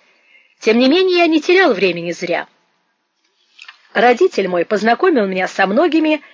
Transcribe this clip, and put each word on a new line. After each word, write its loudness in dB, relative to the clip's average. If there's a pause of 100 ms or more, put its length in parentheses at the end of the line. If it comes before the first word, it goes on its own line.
(580)
Тем 0
не 4
менее, 2
я 2
не 0
терял 2
времени -4
зря. -8 (1400)
Родитель 0
мой -2
познакомил 0
меня -4
со -2
многими 0 (120)